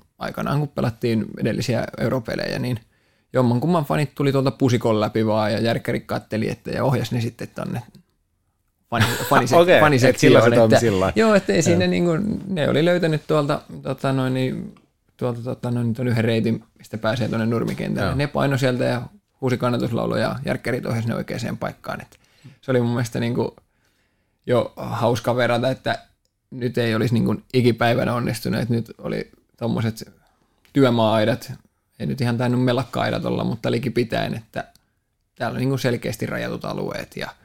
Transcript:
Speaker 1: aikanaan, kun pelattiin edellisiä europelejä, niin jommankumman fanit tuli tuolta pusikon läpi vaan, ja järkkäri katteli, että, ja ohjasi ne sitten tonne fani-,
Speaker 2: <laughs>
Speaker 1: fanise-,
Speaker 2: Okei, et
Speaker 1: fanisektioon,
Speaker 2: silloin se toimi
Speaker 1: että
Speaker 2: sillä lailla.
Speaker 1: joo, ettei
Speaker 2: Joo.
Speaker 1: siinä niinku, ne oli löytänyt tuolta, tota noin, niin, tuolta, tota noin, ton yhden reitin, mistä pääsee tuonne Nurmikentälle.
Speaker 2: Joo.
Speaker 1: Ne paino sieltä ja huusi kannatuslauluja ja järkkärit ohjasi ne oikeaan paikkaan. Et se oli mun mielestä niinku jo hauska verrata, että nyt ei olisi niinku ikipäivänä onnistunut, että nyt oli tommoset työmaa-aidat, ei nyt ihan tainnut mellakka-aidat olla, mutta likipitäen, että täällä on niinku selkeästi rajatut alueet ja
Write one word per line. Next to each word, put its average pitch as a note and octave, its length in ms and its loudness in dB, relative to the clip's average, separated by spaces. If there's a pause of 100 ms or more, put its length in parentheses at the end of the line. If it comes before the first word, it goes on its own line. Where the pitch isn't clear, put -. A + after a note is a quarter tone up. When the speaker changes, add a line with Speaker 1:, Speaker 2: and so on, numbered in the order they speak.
(180)
Speaker 1:
aikanaan, - 400 -4
kun D3 100 -2
pelattiin A#2 560 -2 (140)
edellisiä - 460 -2 (140)
europelejä, - 600 -4
niin B2 220 -4 (520)
jommankumman B2+ 520 2
fanit D3+ 300 -2
tuli C#3+ 180 0
tuolta C3+ 180 2
pusikon A#2 500 2
läpi A2 260 0
vaan, G#2+ 260 2
ja G#2+ 80 0
järkkäri A#2 400 -2
katteli, A#2 500 -4
että, - 200 -10
ja - 140 -2
ohjasi A#2+ 300 0
ne A#2+ 60 0
sitten - 340 -6
tonne - 280 -6 (1080)
fani-, A2+ 160 2 (160)
Speaker 2:
<laughs> - 80 -2
Speaker 1:
fanise-, B2 260 4
Speaker 2:
Okei, F3 180 8
et B2+ 60 8
Speaker 1:
fanisektioon, C3+ 400 4
Speaker 2:
silloin A#2+ 240 8
se A#2 120 6
toimi A2+ 180 6
Speaker 1:
että A#2 60 6
Speaker 2:
sillä G#2 200 4
lailla. G2 200 2
Speaker 1:
joo, A3 140 6
ettei G3 220 2
Speaker 2:
Joo. E3+ 60 4
Speaker 1:
siinä F3 240 2
niinku, F3+ 240 2 (380)
ne D#3 220 -2
oli C#3 140 2
löytänyt E3+ 420 2
tuolta, D3 340 0 (220)
tota C#3 300 -4
noin, C3 220 0
niin, B2+ 400 -4 (420)
tuolta, A#2+ 260 -4
tota B2 280 -6
noin, A#2+ 240 -2
ton B2 140 -4
yhden A#2 160 0
reitin, A2+ 400 0 (140)
mistä - 200 -12
pääsee A2+ 300 -2
tuonne A2+ 180 -2
Nurmikentälle. G#2 600 -2
Speaker 2:
Joo. E2+ 80 -2
Speaker 1:
Ne C#3+ 100 -2
paino C#3 320 -2
sieltä B2+ 260 0
ja B2 180 -2 (380)
huusi B2+ 180 0
kannatuslauluja A#2 640 -2
ja G#2+ 140 -2 (100)
järkkärit - 400 -4
ohjasi A#2 220 -2
ne - 60 -2
oikeaan - 460 -6
paikkaan. - 400 -8
Et - 180 -20 (420)
se - 100 -6
oli B2+ 100 4
mun A#2+ 100 2
mielestä A#2+ 300 -2
niinku A#2 360 -2 (880)
jo A#2+ 300 0
hauska A#2+ 600 -2
verrata, A#2+ 340 2
että A#2+ 280 -4 (520)
nyt B2 280 -4
ei A#2 160 0
olisi A#2 200 0
niinku B2 220 2 (180)
ikipäivänä A#2+ 600 2
onnistunut, A#2+ 460 -2
että A#2 140 -2
nyt A#2 240 -4
oli G#2+ 320 -8 (260)
tommoset A#2 560 -4 (600)
työmaa-aidat, A2+ 800 2 (460)
ei - 80 -6
nyt C3+ 140 -4
ihan A#2+ 180 -2
tainnut B2 260 0
mellakka-aidat A#2 600 -2
olla, A#2 200 -2
mutta A#2+ 260 -4
likipitäen, A2+ 640 -2
että - 300 -10 (720)
täällä B2 220 -6
on A#2 40 -4
niinku C3+ 180 -2
selkeästi A#2 480 -4
rajatut A#2 380 -8
alueet - 520 -8
ja - 100 -8 (180)